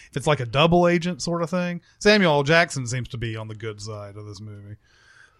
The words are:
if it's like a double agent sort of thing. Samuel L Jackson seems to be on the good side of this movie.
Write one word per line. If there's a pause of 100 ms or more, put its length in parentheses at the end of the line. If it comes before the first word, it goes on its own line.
(100)
if
it's
like
a
double
agent
sort
of
thing. (180)
Samuel
L
Jackson
seems
to
be
on
the
good
side
of
this
movie. (640)